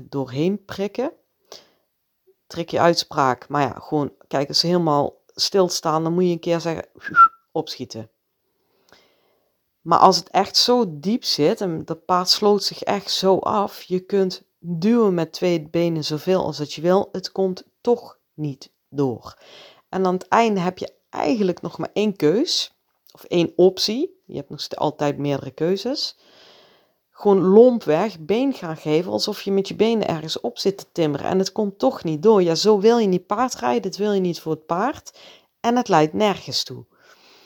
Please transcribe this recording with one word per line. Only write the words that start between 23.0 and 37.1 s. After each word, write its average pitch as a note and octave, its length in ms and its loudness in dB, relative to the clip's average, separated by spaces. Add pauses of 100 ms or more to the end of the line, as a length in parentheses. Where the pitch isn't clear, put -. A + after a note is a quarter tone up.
of - 80 -20
één E3+ 320 0
optie. G#3 720 0
Je - 100 -14
hebt C#3+ 140 -10
nog D3+ 120 -12
st-, - 140 -10
altijd D3 420 -2
meerdere C3+ 340 -4
keuzes. G3 640 -4 (920)
Gewoon G3 300 2
lompweg G3 800 4
been A#3 340 0
gaan D#3+ 240 -10
geven, D#3+ 340 0
alsof G#3+ 300 -4
je G3 100 -4
met G3 160 0
je E3 80 -8
benen A3 320 2
ergens D#3+ 320 -6
op A#3+ 180 -8
zit G3 200 -2
te - 140 -16
timmeren. D3+ 340 -2
En F#3+ 140 0
het F#3+ 120 -2
komt G#3 280 -4
toch C4 240 0
niet D#3 200 -4
door. G#3 200 6
Ja, E3 120 0
zo G3+ 240 2
wil A3+ 180 4
je A3 100 2
niet F3+ 180 0
paard B3 300 -2
rijden, A#3+ 260 -2
dit F#3 160 -8
wil G#3 160 -2
je G3 60 0
niet F3+ 200 -2
voor D#3+ 120 -6
het D#3 140 -8
paard. G3+ 540 -6 (400)
En A#3 160 0
het B3 120 0
leidt D#3+ 260 4
nergens F#3+ 500 -2
toe. B2 220 -16 (600)